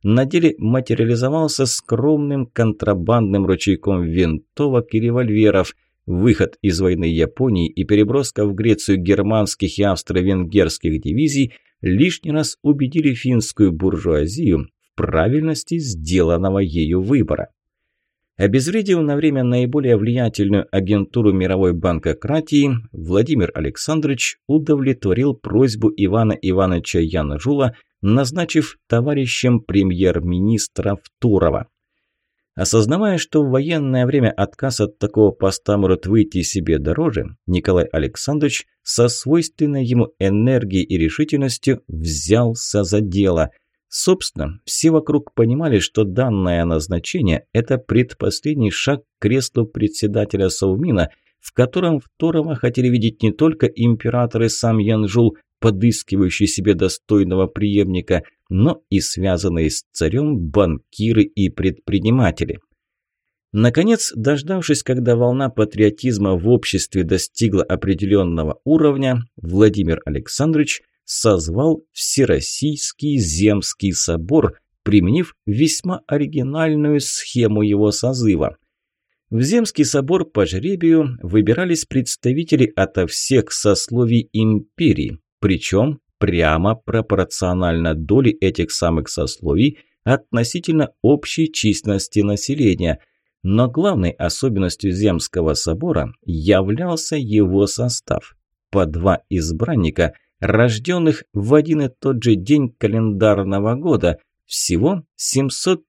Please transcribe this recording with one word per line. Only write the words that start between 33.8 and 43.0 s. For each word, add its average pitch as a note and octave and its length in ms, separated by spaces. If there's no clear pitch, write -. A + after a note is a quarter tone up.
время B2+ 240
отказ - 480
от G#2 220
такого G#2 320
поста F#2+ 440
может F#2 300
выйти G#2 360
себе D#2+ 360
дороже, E2 580
Николай F2+ 380
Александрович C3+ 800
со A#2+ 240
свойственной D3 760
ему A#2+ 360
энергией G#2 640
и - 120
решительностью C3+ 920
взялся F#2 960
за G#2 160